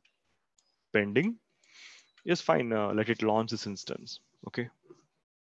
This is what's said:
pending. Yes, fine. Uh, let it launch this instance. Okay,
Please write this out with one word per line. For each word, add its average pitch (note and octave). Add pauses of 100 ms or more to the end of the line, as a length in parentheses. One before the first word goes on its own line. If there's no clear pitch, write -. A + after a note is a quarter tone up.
(920)
pending. A#2 (880)
Yes, F3+
fine. C3
Uh, G#2
let G#2+
it A2+
launch A2
this A2
instance. - (260)
Okay, A#2+ (800)